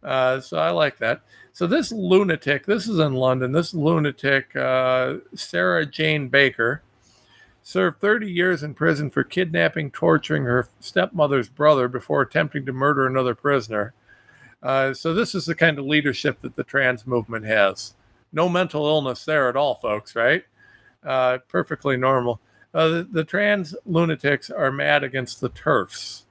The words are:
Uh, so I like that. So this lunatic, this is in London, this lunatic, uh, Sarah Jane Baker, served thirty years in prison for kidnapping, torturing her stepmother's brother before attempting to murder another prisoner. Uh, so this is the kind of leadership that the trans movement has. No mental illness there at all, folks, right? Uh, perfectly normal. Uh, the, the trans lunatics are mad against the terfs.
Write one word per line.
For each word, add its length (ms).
Uh, 380
so 160
I 140
like 280
that. 220
So 140
this 240
lunatic, 760
this 200
is 140
in 140
London, 360
this 240
lunatic, 800
uh, 600
Sarah 500
Jane 440
Baker, 540
served 360
thirty 300
years 320
in 120
prison 360
for 140
kidnapping, 680
torturing 540
her 240
stepmother's 720
brother 400
before 340
attempting 420
to 80
murder 360
another 260
prisoner. 580
Uh, 320
so 180
this 220
is 120
the 100
kind 240
of 40
leadership 580
that 120
the 80
trans 460
movement 360
has. 500
No 160
mental 380
illness 380
there 240
at 80
all, 180
folks, 400
right? 300
Uh, 340
perfectly 480
normal. 440
Uh, 160
the, 220
the 140
trans 500
lunatics 640
are 220
mad 320
against 380
the 100
terfs. 800